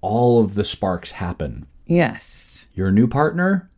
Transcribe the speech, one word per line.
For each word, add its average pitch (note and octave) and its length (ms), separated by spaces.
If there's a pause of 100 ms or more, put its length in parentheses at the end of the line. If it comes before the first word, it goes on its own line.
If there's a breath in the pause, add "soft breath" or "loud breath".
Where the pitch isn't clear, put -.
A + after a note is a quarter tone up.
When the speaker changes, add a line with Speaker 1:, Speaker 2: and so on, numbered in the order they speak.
Speaker 1:
all A#2+ 380
of G2+ 140
the G#2 100
sparks - 500
happen. D2+ 520 (220)
Speaker 2:
Yes. - 880
Speaker 1:
Your F#2+ 180
new A2 160
partner E3 720